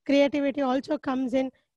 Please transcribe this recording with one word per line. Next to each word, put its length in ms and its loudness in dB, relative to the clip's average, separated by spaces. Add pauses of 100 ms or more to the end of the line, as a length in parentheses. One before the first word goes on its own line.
Creativity 560 2
also 360 -2
comes 360 -4
in 180 0 (260)